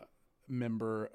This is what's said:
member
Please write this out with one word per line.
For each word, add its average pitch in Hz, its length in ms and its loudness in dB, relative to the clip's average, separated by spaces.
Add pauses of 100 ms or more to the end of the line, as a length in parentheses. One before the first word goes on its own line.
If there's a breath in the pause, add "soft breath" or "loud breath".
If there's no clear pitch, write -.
(480)
member 113 680 0